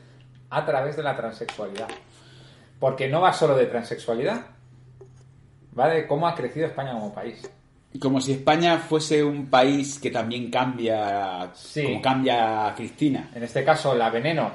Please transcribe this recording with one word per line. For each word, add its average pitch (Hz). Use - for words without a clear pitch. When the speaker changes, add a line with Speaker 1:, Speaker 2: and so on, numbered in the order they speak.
Speaker 1:
a 151
través 147
de 156
la 139
transexualidad. 107
Porque 131
no 151
va 185
solo 147
de 123
transexualidad, 120
va 139
de 160
cómo 151
ha 165
crecido 143
España 135
como 107
país. 113
Speaker 2:
Como 135
si 135
España 160
fuese 156
un 143
país 135
que 123
también 117
cambia, 107
Speaker 1:
Sí. -
Speaker 2:
como 113
cambia 120
Cristina. -
Speaker 1:
En 117
este 131
caso, 151
la 113
Veneno 120